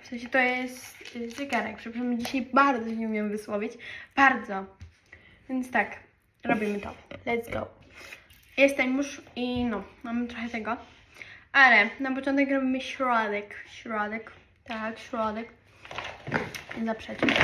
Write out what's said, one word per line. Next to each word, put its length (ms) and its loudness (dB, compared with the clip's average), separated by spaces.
W 40 -20
sensie 220 -10
to 100 2
jest, 800 -2
y, 140 -6
zegarek. 460 -4
Przepraszam, 420 -4
dzisiaj 240 -2
bardzo 380 4
się 60 -4
nie 100 -2
umiem 240 -2
wysłowić. 420 -4
Bardzo. 500 4
Więc 220 -4
tak, 260 0
robimy 360 0
to. 140 -10
Let's 260 -2
go. 160 -4
Jestem 400 4
już 260 -4
i 280 -2
no, 200 -2
mamy 240 -4
trochę 220 -6
tego. 280 -4
Ale 380 8
na 140 -2
początek 360 2
robimy 300 2
środek. 880 0
Środek. 640 -6
Tak, 340 -6
środek. 500 -4
Nie 60 -2
zaprzeczę. 420 -2